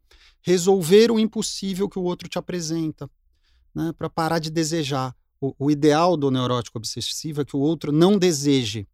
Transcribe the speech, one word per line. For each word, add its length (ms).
Resolver 720
o 80
impossível 720
que 80
o 40
outro 240
te 120
apresenta, 720
né? 240
Pra 100
parar 300
de 120
desejar. 640
O, 200
o 120
ideal 460
do 140
neurótico 480
obsessivo 640
é 20
que 100
o 60
outro 320
não 240
deseje 760